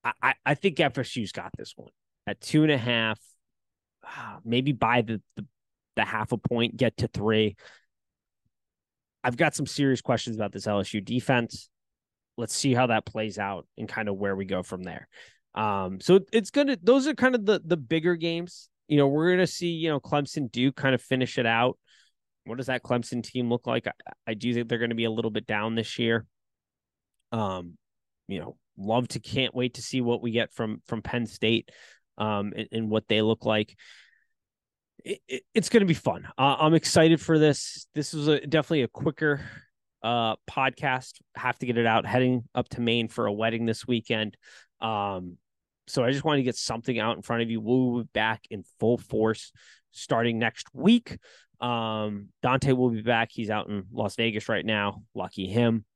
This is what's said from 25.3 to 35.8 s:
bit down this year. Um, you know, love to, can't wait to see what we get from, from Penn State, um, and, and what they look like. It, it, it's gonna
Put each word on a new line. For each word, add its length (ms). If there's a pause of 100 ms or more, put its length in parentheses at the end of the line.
bit 160
down 280
this 240
year. 260 (1080)
Um, 400 (560)
you 100
know, 160 (220)
love 320
to, 100
can't 340
wait 200
to 80
see 180
what 220
we 100
get 220
from, 320
from 160
Penn 240
State, 440 (480)
um, 380
and, 160
and 180
what 200
they 120
look 240
like. 300 (1300)
It, 240
it, 160 (100)
it's 160
gonna 160